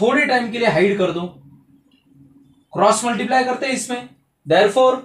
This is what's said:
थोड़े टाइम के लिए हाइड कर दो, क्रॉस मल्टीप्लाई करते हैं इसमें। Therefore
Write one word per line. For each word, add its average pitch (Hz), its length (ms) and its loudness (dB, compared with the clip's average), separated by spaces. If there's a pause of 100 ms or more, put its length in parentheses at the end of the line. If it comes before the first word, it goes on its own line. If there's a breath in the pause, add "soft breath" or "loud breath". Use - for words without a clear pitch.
थोड़े 269 260 2
टाइम 240 260 -2
के 240 60 -8
लिए 233 100 0
हाइड 185 300 2
कर 180 140 -2
दो, 175 140 -8 (1500)
क्रॉस 214 320 2
मल्टीप्लाई 240 400 0
करते 254 220 -4
हैं 269 80 -4
इसमें। 247 340 -8 (380)
Therefore 208 580 4